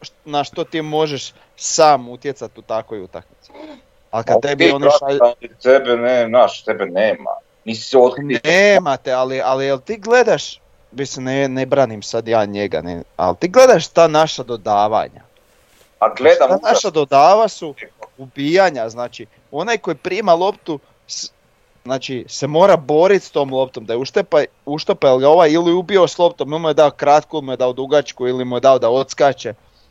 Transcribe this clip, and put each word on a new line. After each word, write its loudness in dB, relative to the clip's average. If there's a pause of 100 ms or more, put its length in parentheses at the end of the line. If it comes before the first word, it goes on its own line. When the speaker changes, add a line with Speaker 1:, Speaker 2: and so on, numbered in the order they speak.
(260)
Speaker 1:
na -6
što -10
ti -8
možeš -6 (220)
sam 0
utjecat -12
u -20
takvoj -8
utakmici. -20 (600)
A -4
kad 2
Speaker 2:
Ok, 2
Speaker 1:
tebi 0
oni -2
Speaker 2:
brate, 4
Speaker 1:
šalju -2
Speaker 2:
ali 0
tebe 2
ne, 0
naš, 2
tebe -4
nema. -2 (360)
Nisi -10
se 2
otkrio. 2
Speaker 1:
Nema 2
te, -8
ali, -2
ali -2
jel -2
ti -10
gledaš, 0 (320)
mislim, -10
ne, -2
ne -4
branim 0
sad -6
ja 0
njega, -4
ne, -10 (140)
ali -2
ti -6
gledaš 6
ta 4
naša 0
dodavanja. -2 (800)
Speaker 2:
A 0
gledam 4
Speaker 1:
Ta 0
Speaker 2:
užas. -4
Speaker 1:
naša 0
dodava 2
su -10 (440)
ubijanja, 0
znači, -12 (260)
onaj -4
koji -6
prima -2
loptu, -4 (280)
s-, -14 (560)
znači, -8
se -8
mora 4
borit 2
s -20
tom -4
loptom, -4
da -6
je -4
uštepa-, -2 (200)
uštopa, -2
jel 4
ga 2
ovaj 6
ili 0
ubio 2
s -8
loptom, 0
ili -6
mu -4
je 0
dao 4
kratku, 0
ili -10
mu -8
je -8
dao -2
dugačku, -4
ili -4
mu -6
je -4
dao 4
da 0
odskače. -2 (380)